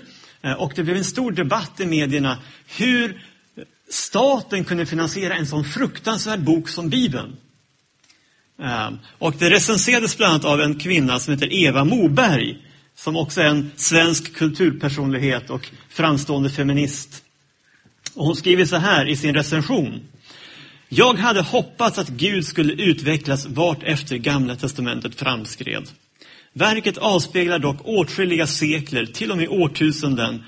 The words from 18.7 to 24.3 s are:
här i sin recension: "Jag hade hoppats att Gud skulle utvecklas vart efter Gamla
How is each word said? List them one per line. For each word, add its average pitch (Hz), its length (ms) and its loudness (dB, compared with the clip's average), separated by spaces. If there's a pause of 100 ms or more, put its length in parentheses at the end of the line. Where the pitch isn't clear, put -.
här 160 340 2
i 151 60 0
sin 147 180 0
recension: 156 680 0 (880)
"Jag 240 240 6
hade 202 280 2
hoppats 220 560 -2
att 185 120 -4
Gud 160 360 -2
skulle 151 280 0
utvecklas 147 720 -2
vart 151 380 -2
efter 143 340 -4
Gamla 127 380 0